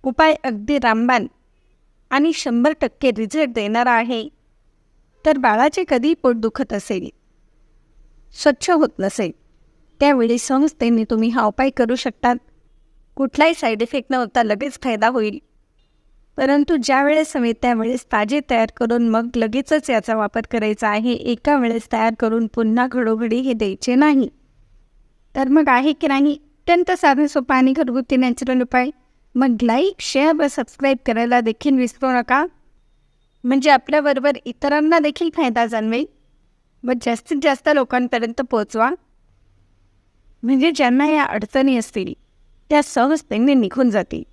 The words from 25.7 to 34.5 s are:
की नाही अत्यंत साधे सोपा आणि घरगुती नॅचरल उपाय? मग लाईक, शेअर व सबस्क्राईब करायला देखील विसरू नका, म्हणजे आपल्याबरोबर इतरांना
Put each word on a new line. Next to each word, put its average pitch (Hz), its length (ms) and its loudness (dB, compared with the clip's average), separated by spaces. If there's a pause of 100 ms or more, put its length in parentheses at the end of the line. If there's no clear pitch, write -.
की 311 140 -4
नाही 285 260 2
अत्यंत - 580 0
साधे 294 360 2
सोपा 269 280 -2
आणि 262 180 4
घरगुती 262 420 -2
नॅचरल 254 460 0
उपाय? 247 280 0 (460)
मग 240 260 0
लाईक, 262 380 0
शेअर 302 360 0
व 302 140 0
सबस्क्राईब 269 560 -2
करायला 240 360 0
देखील 233 360 0
विसरू 254 340 -2
नका, 254 340 0 (1000)
म्हणजे 269 260 2
आपल्याबरोबर 285 760 2
इतरांना 302 540 0